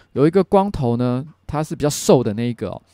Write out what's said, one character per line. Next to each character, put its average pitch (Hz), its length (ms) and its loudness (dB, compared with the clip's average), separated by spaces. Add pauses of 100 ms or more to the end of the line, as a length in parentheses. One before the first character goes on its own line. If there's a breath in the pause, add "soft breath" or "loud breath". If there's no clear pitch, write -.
(120 soft breath)
有 131 140 2
一 165 40 4
个 190 140 2
光 202 260 2
头 120 280 -2
呢， 123 260 -2 (220)
他 151 180 -4
是 160 100 -10
比 - 80 -10
较 147 60 2
瘦 143 340 4
的 110 120 -2
那 117 160 -4
一 - 20 -4
个 110 160 -8
哦， - 140 -12 (120)